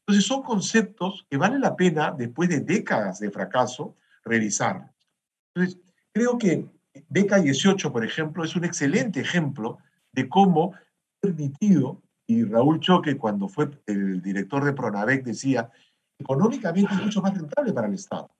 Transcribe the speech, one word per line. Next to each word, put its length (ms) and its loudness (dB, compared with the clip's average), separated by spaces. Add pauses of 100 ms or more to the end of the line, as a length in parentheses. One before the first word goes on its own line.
Entonces, 260 4
son 160 -2
conceptos 880 -2
que 60 -4
vale 240 2
la 160 0
pena, 400 2
después 320 -2
de 100 0
décadas 640 -2
de 100 -4
fracaso, 680 -4 (280)
revisar. 640 -2 (640)
Entonces, 260 -2 (320)
creo 260 0
que 280 0 (420)
Beca 300 2
dieciocho, 540 2
por 120 -2
ejemplo, 380 -6
es 140 -4
un 80 -2
excelente 560 0
ejemplo 580 -4 (340)
de 160 -2
cómo 460 4
ha 60 -20 (400)
permitido, 840 0 (240)
y 160 2
Raúl 380 4
Choque, 360 4
cuando 300 -2
fue 240 -2 (160)
el 340 -2
director 440 -4
de 80 2
Pronavec, 500 -2
decía, 480 -2 (480)
económicamente 720 0
es 80 0
mucho 220 -2
más 100 0
rentable 400 -4
para 140 -2
el 80 -2
Estado 460 -12